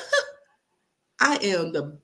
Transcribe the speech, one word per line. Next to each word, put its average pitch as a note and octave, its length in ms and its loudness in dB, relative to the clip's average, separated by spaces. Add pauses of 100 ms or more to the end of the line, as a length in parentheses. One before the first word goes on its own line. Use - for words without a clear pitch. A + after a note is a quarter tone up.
(1200)
I D4 180 4
am F3 340 0
the D3 320 -4